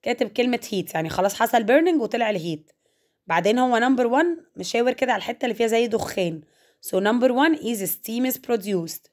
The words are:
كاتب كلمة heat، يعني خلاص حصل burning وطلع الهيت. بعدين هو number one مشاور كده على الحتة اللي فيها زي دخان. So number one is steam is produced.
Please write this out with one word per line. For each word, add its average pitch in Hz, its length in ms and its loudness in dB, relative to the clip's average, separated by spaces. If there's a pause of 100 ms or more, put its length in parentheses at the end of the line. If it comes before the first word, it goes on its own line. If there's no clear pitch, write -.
كاتب 240 260 -2
كلمة 247 320 0 (100)
heat، 185 240 -4
يعني 160 140 -2
خلاص 190 260 0
حصل 233 320 0
burning 320 340 4
وطلع 226 300 -2
الهيت. 165 420 -6 (540)
بعدين 180 320 2
هو 247 220 2
number 254 420 2
one 339 360 -4
مشاور 233 340 0
كده 247 200 -2
على 208 60 0
الحتة - 260 -6
اللي 240 100 -2
فيها 226 120 0
زي 226 200 2
دخان. 185 540 -4 (460)
So - 100 -4
number 226 340 2
one 294 280 2
is 214 280 -4
steam 233 460 -4
is 240 40 -6
produced. 190 760 -4